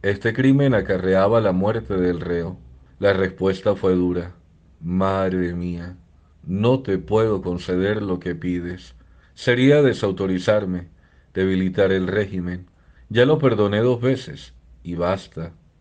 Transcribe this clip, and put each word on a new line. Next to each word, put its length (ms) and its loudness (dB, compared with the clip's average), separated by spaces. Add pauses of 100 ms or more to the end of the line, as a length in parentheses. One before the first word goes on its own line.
Este 300 -2
crimen 420 4
acarreaba 680 2
la 100 2
muerte 460 -2
del 240 0
reo. 360 -6 (420)
La 120 4
respuesta 640 0
fue 200 2
dura. 400 -2 (440)
"Madre 760 -2
mía, 420 -8 (480)
no 340 0
te 180 -2
puedo 440 0
conceder 600 -2
lo 200 -4
que 120 -6
pides. 640 -8 (380)
Sería 480 4
desautorizarme, 1040 0 (460)
debilitar 580 0
el 160 0
régimen. 600 -4 (420)
Ya 160 4
lo 140 4
perdoné 420 2
dos 180 0
veces, 540 -4 (300)
y 120 -8
basta". 560 -4 (300)